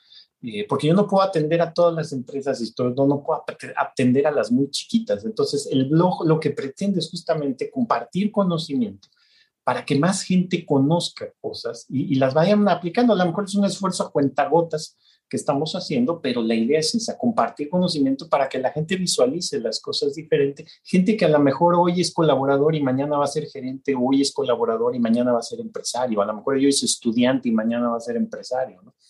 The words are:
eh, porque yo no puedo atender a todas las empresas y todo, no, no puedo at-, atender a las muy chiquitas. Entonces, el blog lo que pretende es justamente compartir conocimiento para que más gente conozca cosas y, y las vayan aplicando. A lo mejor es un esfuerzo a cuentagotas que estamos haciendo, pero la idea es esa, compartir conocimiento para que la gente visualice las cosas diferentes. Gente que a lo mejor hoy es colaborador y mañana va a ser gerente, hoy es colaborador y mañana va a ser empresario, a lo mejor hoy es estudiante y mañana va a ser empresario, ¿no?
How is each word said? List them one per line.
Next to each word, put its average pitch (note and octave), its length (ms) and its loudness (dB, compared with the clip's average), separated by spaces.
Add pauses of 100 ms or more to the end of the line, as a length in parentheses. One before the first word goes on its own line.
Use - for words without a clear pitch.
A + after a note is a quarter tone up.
(400)
eh, G#2+ 280 -8
porque - 180 -2
yo D#3+ 80 4
no G3+ 140 4
puedo G3 160 2
atender E3 360 0
a E3 140 -2
todas F3 200 4
las D#3 180 -6
empresas C3 500 -4
y A2 100 -6
todo, B2 180 -2
no, C3+ 160 2
no C#3+ 180 2
puedo D#3 220 -2
at-, - 300 -12
atender B2+ 500 2
a D#3 40 2
las A#2+ 220 0
muy C#3 180 2
chiquitas. - 540 -2
Entonces, C#3 460 -2
el C3 180 2
blog F3 380 2
lo D#3+ 120 4
que D#3 120 -2
pretende E3 500 -4
es - 100 -6
justamente D3 600 -4
compartir C#3 600 -2
conocimiento D3+ 800 -2 (560)
para B2 200 -2
que C#3 140 0
más F3+ 240 2
gente F3+ 420 0
conozca C#3+ 680 0 (100)
cosas - 500 -10
y, C3+ 220 -4
y - 20 2
las C3 200 2
vayan G3+ 340 4
aplicando. F#3 440 2
A G3 40 2
lo F3+ 100 2
mejor F3 180 -2
es G3+ 120 -6
un G3+ 100 2
esfuerzo F#3+ 380 -2
a - 80 -10
cuentagotas D3+ 840 0 (320)
que - 80 -6
estamos C#3+ 380 -2
haciendo, D#3 480 -2
pero B2 180 -2
la A2+ 140 0
idea A#2 240 2
es D#3 160 -2
esa, A2+ 240 -4
compartir A#2+ 500 -2
conocimiento D#3 640 0
para C#3 180 2
que C3+ 100 -6
la B2+ 120 -2
gente D#3+ 260 -4
visualice D#3 640 -2
las A2+ 180 -4
cosas C#3+ 360 -4
diferentes. D3+ 680 -4
Gente F#3+ 360 2
que F3+ 80 2
a - 20 4
lo D3+ 100 4
mejor D3 380 4
hoy F3 240 4
es E3 140 -2
colaborador C#3 600 2
y D3+ 80 -2
mañana C#3 360 0
va D3 60 2
a - 40 0
ser D3+ 180 -6
gerente, C3 480 -6
hoy C3 280 2
es C#3 100 -2
colaborador A#2 640 0
y - 40 -2
mañana A#2+ 320 2
va A#2 80 0
a - 20 -4
ser A2+ 180 -10
empresario, A2+ 640 -4
a - 20 -2
lo G#2+ 100 -2
mejor A2 200 -2
hoy C3+ 140 4
es C#3 140 2
estudiante B2 680 0
y - 20 2
mañana A#2 380 0
va A#2 80 -2
a - 20 -10
ser A#2 160 -6
empresario, A2+ 640 -6
¿no? G#2+ 120 -20 (140)